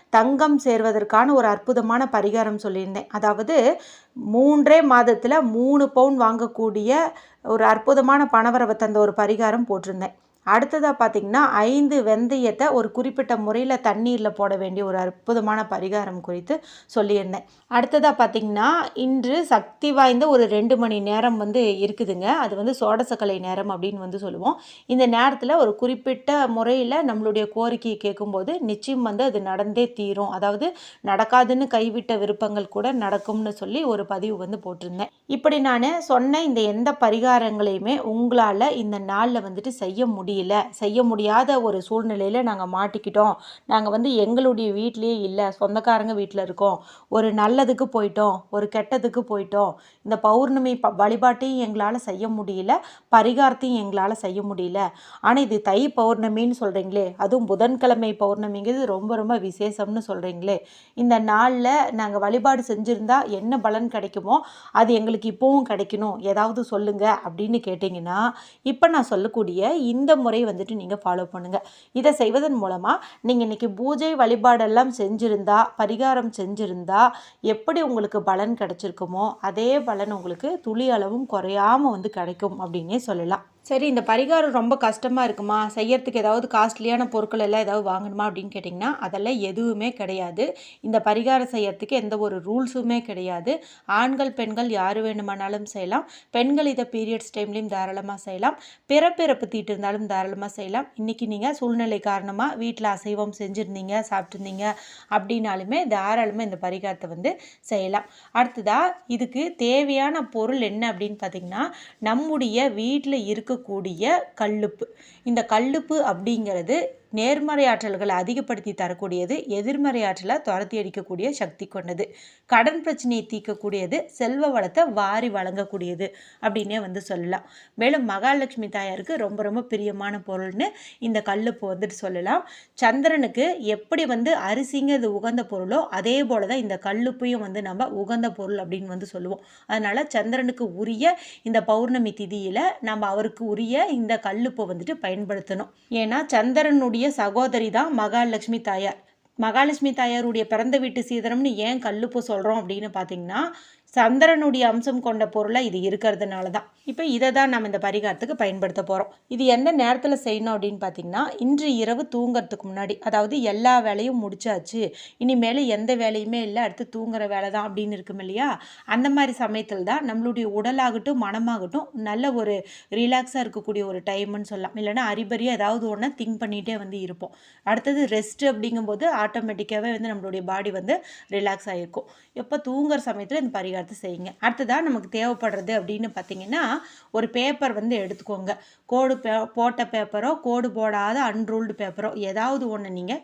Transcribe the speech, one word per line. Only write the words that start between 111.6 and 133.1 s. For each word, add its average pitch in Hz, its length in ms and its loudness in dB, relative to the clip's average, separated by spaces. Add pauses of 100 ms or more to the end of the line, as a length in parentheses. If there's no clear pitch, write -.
நம்முடைய 254 720 0
வீட்ல 269 460 -2
இருக்கக்கூடிய 214 420 -4 (840)
கல்லுப்பு. 208 440 -2 (380)
இந்த 240 260 0
கல்லுப்பு 277 540 0
அப்படிங்கிறது 202 840 -2 (260)
நேர்மறை 285 540 0
ஆற்றல்களை 214 420 0
அதிகப்படுத்தி 202 640 -4
தரக்கூடியது, 180 760 -6
எதிர்மறை 247 560 -2
ஆற்றலை 190 380 -2
துரத்தி 202 360 -4
அடிக்கக்கூடிய 190 520 -6
சக்தி 196 380 -8
கொண்டது, 180 480 -8 (300)
கடன் 277 360 4
பிரச்சனையை 240 440 -4
தீர்க்கக்கூடியது, 208 800 -6
செல்வ 269 420 -2
வளத்தை 247 380 2
வாரி 214 440 0
வழங்கக்கூடியது 190 800 -6 (340)
அப்படின்னே 208 380 -2
வந்து 190 220 -8
சொல்லலாம். 180 400 -6 (320)
மேலும் 262 320 2
மகாலட்சுமி 233 640 -2
தாயாருக்கு 190 480 -6
ரொம்ப, 208 260 -4
ரொம்ப 208 180 -2
பிரியமான 202 640 -6
பொருள்னு 190 400 -4 (320)
இந்த 226 260 -2
கல்லுப்பு 214 360 -2
வந்துட்டு 190 420 -6
சொல்லலாம். 190 440 -2 (260)
சந்திரனுக்கு 277 840 2